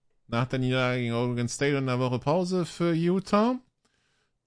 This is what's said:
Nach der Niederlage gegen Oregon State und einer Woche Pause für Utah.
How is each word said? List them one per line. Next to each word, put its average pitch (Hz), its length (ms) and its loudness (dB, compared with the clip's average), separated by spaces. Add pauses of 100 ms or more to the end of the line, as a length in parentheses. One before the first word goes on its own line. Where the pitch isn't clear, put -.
(280)
Nach 117 180 -2
der 131 140 -2
Niederlage 127 420 0
gegen 117 120 -2
Oregon 120 360 -2
State 139 280 0
und 135 120 -2
einer 123 100 0
Woche 127 200 0
Pause 180 460 0
für 170 280 -2
Utah. 196 680 2 (880)